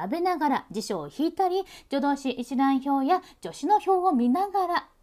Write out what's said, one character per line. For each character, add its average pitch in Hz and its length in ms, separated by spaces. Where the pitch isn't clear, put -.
べ 320 140
な 359 160
が 294 100
ら、 254 220
辞 185 100
書 208 200
を 147 140
引 294 120
い 339 80
た 381 120
り、 370 200
助 277 100
動 285 160
詞 269 140
一 240 260
覧 269 260
表 277 240
や 370 140
助 170 120
詞 - 120
の 403 80
表 415 160
を 370 220
見 247 180
な 359 180
が 381 180
ら、 349 220